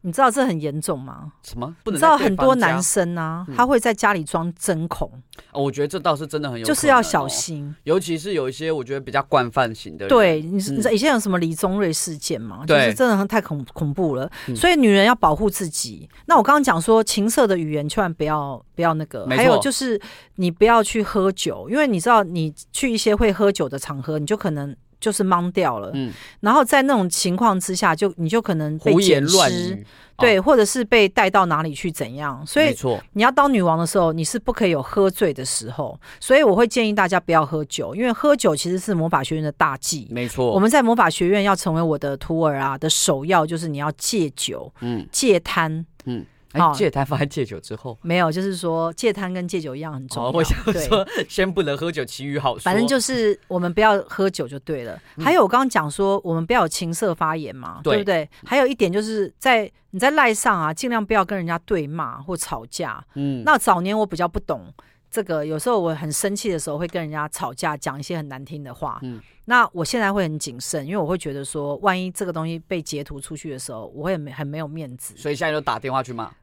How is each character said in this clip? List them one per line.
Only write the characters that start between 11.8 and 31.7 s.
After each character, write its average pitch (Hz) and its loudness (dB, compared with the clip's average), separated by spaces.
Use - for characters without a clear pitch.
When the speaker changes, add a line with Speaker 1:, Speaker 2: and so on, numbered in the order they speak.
Speaker 1:
事 156 -6
件 139 -6
吗？ 107 -12
Speaker 2:
对。 147 4
Speaker 1:
就 110 2
是 - -2
真 233 2
的 202 0
太 214 0
恐-， 143 -6
恐 147 -2
怖 160 0
了。 131 -6
Speaker 2:
嗯。 127 -4
Speaker 1:
所 339 4
以 339 4
女 247 6
人 196 6
要 233 6
保 156 4
护 202 0
自 185 -6
己。 123 -10
那 330 6
我 220 6
刚 277 6
刚 294 6
讲 233 2
说 220 4
情 208 0
色 247 4
的 190 2
语 156 -2
言 147 -2
千 214 -2
万 175 -2
不 160 -4
要， 147 -4
不 170 -4
要 165 4
那 156 -2
个。 110 -10
Speaker 2:
没 127 0
错。 226 4
Speaker 1:
还 262 8
有 - 6
就 277 0
是 247 -2
你 180 0
不 170 2
要 226 8
去 214 0
喝 196 0
酒， 123 -6
因 220 -2
为 302 4
你 214 0
知 160 -2
道 226 6
你 160 -4
去 - -2
一 226 -2
些 208 2
会 208 2
喝 202 4
酒 165 -2
的 120 -8
场 139 -8
合， 151 -4
你 147 -4
就 208 0
可 185 -2
能 143 -6
就 220 -2
是 202 0
懵 180 2
掉 143 0
了。 98 -10
Speaker 2:
嗯。 131 -4
Speaker 1:
然 208 2
后 285 6
在 269 4
那 277 2
种 190 2
情 180 -2
况 196 2
之 185 -6
下， 175 2
就， 190 -2
你 165 -2
就 226 2
可 202 -2
能 156 -2
被 147 4
Speaker 2:
胡 175 6
言 156 6
乱 165 4
语。 - -2
Speaker 1:
捡 117 -4
尸， 101 -14
对， 226 6
Speaker 2:
哦。 - 0
Speaker 1:
或 269 6
者 220 6
是 247 -2
被 214 6
带 196 2
到 196 4
哪 156 2
里 160 -4